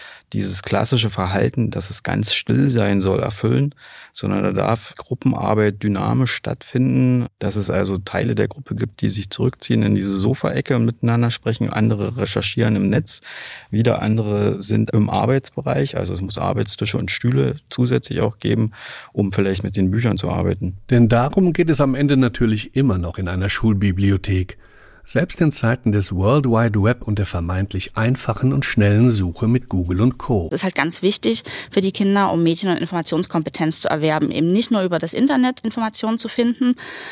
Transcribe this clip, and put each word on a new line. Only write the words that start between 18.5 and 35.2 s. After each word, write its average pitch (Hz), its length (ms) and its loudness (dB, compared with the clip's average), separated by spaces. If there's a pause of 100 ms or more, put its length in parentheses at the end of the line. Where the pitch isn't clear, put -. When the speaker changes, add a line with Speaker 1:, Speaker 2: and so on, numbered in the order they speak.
Speaker 1:
um 98 200 0
vielleicht 95 320 0
mit 95 120 -6
den 95 140 2
Büchern 110 260 0
zu 98 140 -4
arbeiten. 92 460 -2 (140)
Speaker 2:
Denn 120 180 6
darum 147 440 2
geht 165 180 2
es 147 100 2
am 135 160 2
Ende 143 200 4
natürlich 117 600 2
immer 127 220 2
noch 87 200 -6
in 92 80 -4
einer 92 240 -2
Schulbibliothek. 98 1080 0 (480)
Selbst - 340 -2
in 160 100 4
Zeiten 117 400 0
des 101 240 0
World 113 320 2
Wide 113 340 2
Web 110 220 2
und 104 160 -2
der 98 80 0
vermeintlich 92 680 -4
einfachen 123 560 0
und 135 120 0
schnellen 107 460 4
Suche 98 380 0
mit 123 200 2
Google 92 340 0
und 127 160 2
Co. 98 340 0
Speaker 3:
Das - 80 0
ist - 40 0
halt 185 120 -4
ganz 156 260 -2
wichtig 208 400 0 (300)
für 202 80 2
die 190 100 2
Kinder, 196 420 2
um 170 120 2
Medien- 165 260 0
und 170 60 0
Informationskompetenz 165 1040 -2
zu - 80 0
erwerben. 156 420 2
Eben 165 220 2
nicht 220 180 2
nur 202 140 2
über 175 160 0
das 165 120 -4
Internet 254 480 2